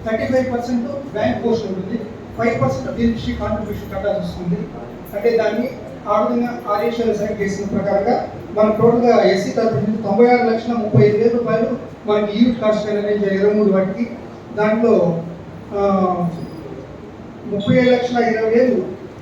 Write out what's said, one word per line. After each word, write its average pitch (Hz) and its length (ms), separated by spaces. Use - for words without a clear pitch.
థర్టీ 226 280
ఫైవ్ 254 200
పర్సెంట్ 240 600
బ్యాంక్ 220 320
పోర్షన్ 226 220
ఉంటుంది, 190 300
ఫైవ్ 240 240
పర్సెంట్ 262 360
బెనిఫిషరీ 233 360
కాంట్రిబ్యూషన్ 208 640
కట్టాల్సి 190 240
వస్తుంది. 175 480
అంటే 226 220
దాన్ని 226 320
ఆ 214 200
విధంగా 240 400
ఆ 208 140
రేషియోలో 233 320
సెలెక్ట్ 202 280
చేసిన 196 240
ప్రకారంగా 202 640
మన 214 200
టోటల్గా 233 420
ఎస్సీ 196 280
కార్పొరేషన్ 214 520
తొంభై 208 240
ఆరు 240 220
లక్షల 226 240
ముప్పై 214 340
ఐదు 208 100
వేల 233 200
రూపాయలు 226 520
మనకి 208 340
యూనిట్ 240 220
కాస్ట్ 214 280
అనేది 202 460
ఇరవై 208 180
మూడు 208 180
వాటికి. 190 400
దాంట్లో, 214 680
ఆ, 202 120
ముప్పై 202 320
ఏడు 247 120
లక్షల 247 280
ఇరవై 226 320
వేలు 233 500